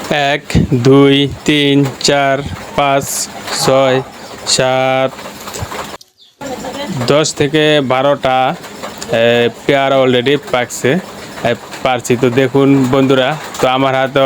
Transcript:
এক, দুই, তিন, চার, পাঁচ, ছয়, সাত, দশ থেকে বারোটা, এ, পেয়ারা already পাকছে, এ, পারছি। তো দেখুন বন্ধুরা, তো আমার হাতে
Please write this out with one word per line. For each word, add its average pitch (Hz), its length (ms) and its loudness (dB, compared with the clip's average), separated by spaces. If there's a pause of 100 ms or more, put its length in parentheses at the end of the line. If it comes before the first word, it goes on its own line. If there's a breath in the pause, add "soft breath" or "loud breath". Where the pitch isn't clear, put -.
(100)
এক, 143 300 0 (340)
দুই, 139 540 6 (160)
তিন, 143 400 2 (180)
চার, 139 360 2 (380)
পাঁচ, 139 280 2 (640)
ছয়, 131 360 2 (440)
সাত, 131 640 0 (2000)
দশ 151 280 0
থেকে 151 500 2
বারোটা, 131 680 0 (580)
এ, 120 360 4 (180)
পেয়ারা 135 380 2
already 127 340 2 (140)
পাকছে, 123 460 0 (460)
এ, 120 100 2 (280)
পারছি। 127 340 0
তো 123 140 2
দেখুন 135 600 4
বন্ধুরা, 135 460 2 (240)
তো 131 80 2
আমার 131 260 2
হাতে 135 320 0